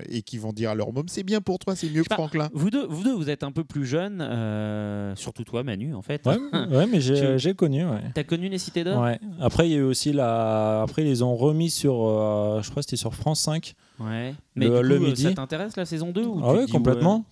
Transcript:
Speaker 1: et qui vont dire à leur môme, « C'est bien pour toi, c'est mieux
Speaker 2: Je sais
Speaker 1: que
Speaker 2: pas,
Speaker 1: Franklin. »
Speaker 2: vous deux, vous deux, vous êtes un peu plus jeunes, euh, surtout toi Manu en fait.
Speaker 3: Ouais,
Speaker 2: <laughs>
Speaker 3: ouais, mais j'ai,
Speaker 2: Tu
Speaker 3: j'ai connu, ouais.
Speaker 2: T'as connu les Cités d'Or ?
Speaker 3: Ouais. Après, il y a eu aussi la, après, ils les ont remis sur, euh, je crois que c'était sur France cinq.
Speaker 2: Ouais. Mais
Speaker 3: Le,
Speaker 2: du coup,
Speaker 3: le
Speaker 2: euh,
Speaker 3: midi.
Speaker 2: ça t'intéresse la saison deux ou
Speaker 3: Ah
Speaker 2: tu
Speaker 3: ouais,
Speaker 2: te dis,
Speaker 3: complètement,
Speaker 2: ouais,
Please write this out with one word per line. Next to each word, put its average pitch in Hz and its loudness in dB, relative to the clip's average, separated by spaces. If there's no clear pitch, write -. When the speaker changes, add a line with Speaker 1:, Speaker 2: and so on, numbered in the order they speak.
Speaker 1:
et 117 -6
qui - -12
vont 110 -6
dire 110 -2
à 107 0
leur 107 -2
môme, « 147 -4
C'est 202 -6
bien 208 0
pour 185 -4
toi, 190 -4
c'est 165 -4
mieux 151 -4
Speaker 2:
Je 160 4
sais - -
Speaker 1:
que - -2
Speaker 2:
pas, 214 0
Speaker 1:
Franklin. » 156 -2
Speaker 2:
vous 156 0
deux, 269 0
vous 160 -6
deux, 262 2
vous 156 -2
êtes 147 -4
un 139 -6
peu 156 -4
plus 143 -4
jeunes, 175 -2
euh, 107 -4
surtout - -10
toi 117 -4
Manu 127 -6
en 98 -8
fait. 147 -8
Speaker 3:
Ouais, 151 4
Speaker 2:
<laughs> 277 -4
Speaker 3:
ouais, 143 4
mais 214 4
j'ai, 135 4
Speaker 2:
Tu 131 2
Speaker 3:
j'ai 165 0
connu, 160 0
ouais. 113 -2
Speaker 2:
T'as 151 -4
connu 170 -2
les 190 -4
Cités 175 -4
d'Or ? 170 2
Speaker 3:
Ouais. 120 0
Après, 156 4
il 160 2
y - 4
a 147 4
eu 139 4
aussi 131 2
la, 110 2
après, 110 -2
ils 151 2
les 123 2
ont 123 2
remis 156 2
sur, 123 2
euh, 107 2
je 104 -8
crois 143 -6
que - -8
c'était 131 -4
sur 113 -6
France - -2
cinq. 156 -4
Speaker 2:
Ouais. 117 -6
Mais - 4
Speaker 3:
Le, 117 6
Speaker 2:
du 120 6
coup, 123 6
Speaker 3:
le 139 8
Speaker 2:
euh, 139 4
Speaker 3:
midi. 135 2
Speaker 2:
ça 180 4
t'intéresse 165 -6
la 185 -2
saison 165 -4
deux 208 -2
ou 214 -2
Speaker 3:
Ah 123 2
Speaker 2:
tu 156 6
Speaker 3:
ouais, 240 4
Speaker 2:
te 269 2
dis, - -4
Speaker 3:
complètement, 127 4
Speaker 2:
ouais, 226 -2